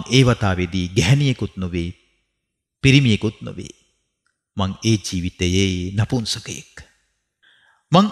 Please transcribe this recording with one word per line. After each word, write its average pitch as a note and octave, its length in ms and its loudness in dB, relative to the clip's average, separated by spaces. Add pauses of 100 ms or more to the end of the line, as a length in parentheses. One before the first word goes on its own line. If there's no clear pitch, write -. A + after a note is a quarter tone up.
ඒ B2+ 180 4
වතාවේදී F#2 640 0
ගැහැණියෙකුත් A2 680 0
නොවේ, F2 340 -6 (920)
පිරිමියෙකුත් B2+ 560 2
නොවේ. - 340 -14 (840)
මං F#2+ 240 -2
ඒ A2 180 2
ජීවිතයේ F2+ 960 -2
නපුංසකයෙක්. G#2+ 840 -6 (1160)
මං F#3+ 200 6